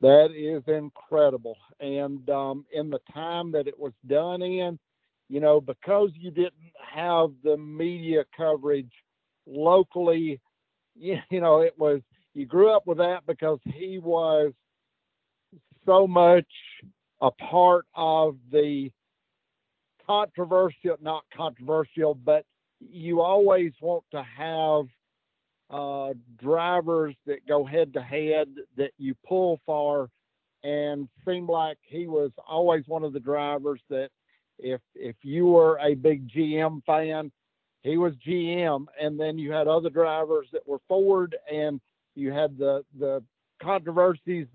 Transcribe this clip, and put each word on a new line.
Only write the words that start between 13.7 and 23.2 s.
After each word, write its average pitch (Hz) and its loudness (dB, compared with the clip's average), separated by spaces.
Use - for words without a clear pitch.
was 160 0
so 190 6
much 175 6
a 139 4
part 180 2
of 160 0
the 143 -2
controversial, 180 0
not 156 -8
controversial, 151 -2
but 151 0
you 170 -4